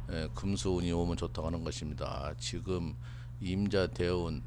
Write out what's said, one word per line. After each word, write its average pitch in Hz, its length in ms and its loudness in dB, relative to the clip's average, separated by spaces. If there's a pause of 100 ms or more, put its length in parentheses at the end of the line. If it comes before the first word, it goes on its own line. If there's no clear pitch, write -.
예, 80 240 0
금수운이 92 580 2
오면 87 260 2
좋다고 80 320 -2
하는 82 140 -2
것입니다. 76 760 -4
지금 85 560 -2 (460)
임자 95 460 4
대운 87 600 0